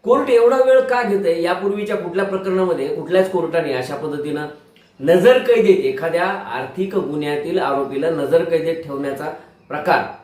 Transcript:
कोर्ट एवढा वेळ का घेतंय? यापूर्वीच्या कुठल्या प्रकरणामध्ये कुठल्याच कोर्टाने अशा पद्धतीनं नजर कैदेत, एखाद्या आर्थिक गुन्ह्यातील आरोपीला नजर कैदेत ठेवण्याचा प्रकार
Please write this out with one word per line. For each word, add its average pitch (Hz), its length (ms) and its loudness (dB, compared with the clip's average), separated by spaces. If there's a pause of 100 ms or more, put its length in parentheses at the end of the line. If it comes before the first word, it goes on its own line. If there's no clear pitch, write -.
कोर्ट 269 260 2
एवढा 240 260 6
वेळ 262 240 6
का 247 220 0
घेतंय? 175 400 0
यापूर्वीच्या 202 540 -2
कुठल्या 175 280 -4
प्रकरणामध्ये 185 720 -2
कुठल्याच 185 340 0
कोर्टाने 160 420 -2
अशा 131 240 -6
पद्धतीनं 147 500 -6 (540)
नजर 180 380 6
कैदेत, 214 460 4
एखाद्या 170 420 -2
आर्थिक 135 680 -6
गुन्ह्यातील 147 640 -4
आरोपीला 139 520 -2
नजर 160 340 0
कैदेत 165 400 -2
ठेवण्याचा 139 460 -8 (380)
प्रकार 147 360 0 (200)